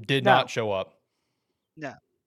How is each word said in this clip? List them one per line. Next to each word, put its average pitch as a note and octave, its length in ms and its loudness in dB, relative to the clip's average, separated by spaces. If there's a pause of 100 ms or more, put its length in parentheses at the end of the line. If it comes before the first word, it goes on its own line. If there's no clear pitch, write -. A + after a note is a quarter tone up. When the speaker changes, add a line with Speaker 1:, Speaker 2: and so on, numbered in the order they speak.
Speaker 1:
Did C3+ 180 0
Speaker 2:
No. - 60 6
Speaker 1:
not B2+ 180 4
show A2 220 -4
up. F#2+ 280 -6 (800)
Speaker 2:
No. C#3+ 160 -12 (340)